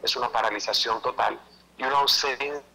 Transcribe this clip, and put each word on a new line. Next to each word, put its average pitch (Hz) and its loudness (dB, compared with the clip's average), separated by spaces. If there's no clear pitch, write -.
es - -2
una 123 -2
paralización 110 0
total 107 0
y - -8
una 135 2
ausencia 143 0